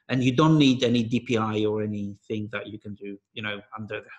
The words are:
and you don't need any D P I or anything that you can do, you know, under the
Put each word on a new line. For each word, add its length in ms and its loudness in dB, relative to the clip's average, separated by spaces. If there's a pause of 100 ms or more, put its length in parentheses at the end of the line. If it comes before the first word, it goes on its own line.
and 140 0
you 140 2
don't 220 6
need 260 6
any 180 2
D 180 0
P 180 0
I 260 0
or 180 0
anything 720 -6
that 160 -8
you 100 -14
can 160 -14
do, 240 -12 (140)
you 100 -12
know, 180 -6 (160)
under 240 -10
the 180 -20